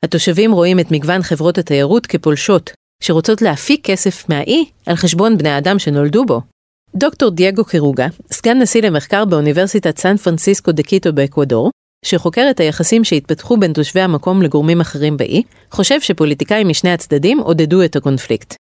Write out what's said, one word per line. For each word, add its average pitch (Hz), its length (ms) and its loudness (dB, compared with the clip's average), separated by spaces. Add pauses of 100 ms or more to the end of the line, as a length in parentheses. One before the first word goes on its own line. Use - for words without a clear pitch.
התושבים 180 500 0
רואים 180 280 2
את 160 100 -2
מגוון 160 320 -2
חברות 165 360 -2
התיירות 147 480 0
כפולשות, 160 640 0 (320)
שרוצות 175 400 0
להפיק 190 440 0
כסף - 420 -2
מהאי 185 360 0 (220)
על 170 100 0
חשבון 185 420 2
בני 151 100 0
האדם 147 300 0
שנולדו 147 460 0
בו. 131 160 -2 (540)
דוקטור 254 360 0
דייגו 190 340 0
קירוגה, 143 420 0 (260)
סגן 233 260 0
נשיא 233 240 2
למחקר 196 420 0
באוניברסיטת 170 760 0
סן 190 180 2
פרנסיסקו 185 560 0
דה 156 100 0
קיטו 185 300 0
באקוודור, 139 580 0 (340)
שחוקר 185 460 0
את 254 100 -2
היחסים 175 440 2
שהתפתחו 165 520 -2
בין 190 160 2
תושבי 151 280 -2
המקום 185 420 0
לגורמים 156 380 2
אחרים 151 360 -2
באי, 160 260 0 (280)
חושב 277 300 0
שפוליטיקאים 175 680 0
משני 175 220 0
הצדדים 170 480 0
עודדו 165 460 2
את 156 120 -2
הקונפליקט. 135 580 -4 (140)